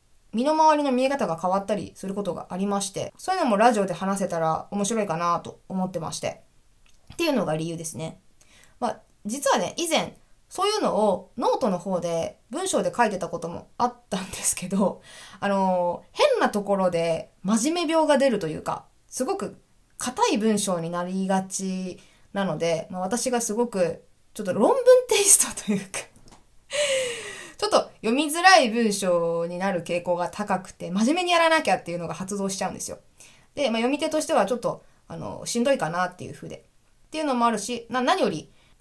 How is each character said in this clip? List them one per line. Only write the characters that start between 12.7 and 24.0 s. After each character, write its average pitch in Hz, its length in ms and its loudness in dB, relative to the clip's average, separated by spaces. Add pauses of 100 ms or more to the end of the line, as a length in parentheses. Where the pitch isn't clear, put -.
で 180 120 -2
書 240 100 2
い 214 60 2
て 185 80 -6
た 170 100 -6
こ 165 100 -8
と 165 100 -8
も - 200 -12 (100)
あ - 80 0
っ - 80 -4 (160)
た 190 100 -4
ん 185 100 -12
で - 60 -12
す - 200 -2
け 180 120 -8
ど、 190 320 0 (380)
あ 196 100 -2
の 185 540 0 (100)
ー、 - 60 -14 (140)
変 427 80 2
な 277 100 2
と 202 120 -4
こ 202 120 0
ろ 190 160 2
で 165 400 -2 (140)
真 220 280 2
面 349 140 0
目 311 60 0
病 320 160 4
が 285 100 6
出 269 100 6
る 214 120 2
と 160 80 -4
い 156 80 -6
う - 60 -10
か、 - 220 -6 (240)
す - 160 -6
ご 381 120 -2
く 202 200 -8 (400)
硬 - 240 -6 (120)
い 254 60 2
文 214 200 2
章 185 220 -2
に 165 100 -6
な 175 140 -4
り 190 240 -4
が 190 140 2
ち 185 580 -6 (320)
な 196 120 -2
の 160 140 -2
で、 165 320 -2
ま 185 80 -10
あ、 - 20 -6
私 233 300 -2
が 240 100 0
す 214 140 -4
ご 240 140 0
く 180 340 -2 (320)